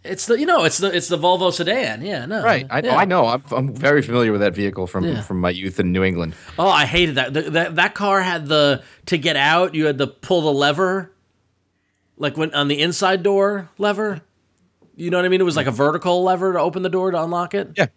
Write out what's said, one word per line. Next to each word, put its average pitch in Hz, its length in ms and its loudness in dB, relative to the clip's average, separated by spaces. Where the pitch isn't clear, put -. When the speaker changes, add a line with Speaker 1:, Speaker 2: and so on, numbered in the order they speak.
Speaker 1:
It's 185 220 -8
the, 233 140 2
you 302 80 0
know, 320 160 4
it's 160 160 0
the, 190 140 -2
it's 175 160 -2
the 170 80 0
Volvo 180 360 2
sedan. 170 500 -2
Yeah, 165 220 -8
no. 208 180 -6
Speaker 2:
Right. 220 280 0
I, 135 100 -2
Speaker 1:
Yeah. 233 160 0
Speaker 2:
I 190 80 4
know. 180 220 2
I'm, 127 240 -2
I'm 131 240 -2
very 143 260 2
familiar 117 300 0
with 101 100 0
that 98 140 2
vehicle 98 320 -4
from, 92 180 -2
Speaker 1:
Yeah. 135 160 -2
Speaker 2:
from 95 200 -6
my 90 100 2
youth 90 280 -6
in 90 120 0
New 92 120 2
England. 85 300 -2
Speaker 1:
Oh, 180 100 2
I 151 180 4
hated 165 300 0
that. 131 200 -2
The, 160 60 0
that. 165 240 -2
That 180 180 2
car 196 280 0
had 170 260 -4
the, 143 340 2
to 175 120 -2
get 151 200 0
out, 160 380 2
you 156 100 0
had 143 140 0
to 135 80 0
pull 175 340 -2
the 151 100 2
lever. 165 600 0
Like, 143 180 -4
when, 160 200 -4
on 143 120 0
the 147 140 0
inside 185 420 0
door 196 540 0
lever. 202 440 -2
You 170 160 -6
know 180 60 0
what 180 80 0
I 180 40 2
mean? 185 100 4
It 190 60 4
was 160 100 0
like 139 120 0
a 135 40 0
vertical 151 520 2
lever 185 300 2
to 175 60 0
open 170 220 0
the 180 80 -2
door 185 220 0
to 170 120 -2
unlock 175 300 -4
it. 196 240 -4
Speaker 2:
Yeah. 185 200 2